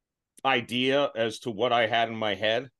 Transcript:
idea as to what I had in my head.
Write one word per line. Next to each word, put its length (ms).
idea 720
as 240
to 100
what 220
I 140
had 220
in 80
my 180
head. 340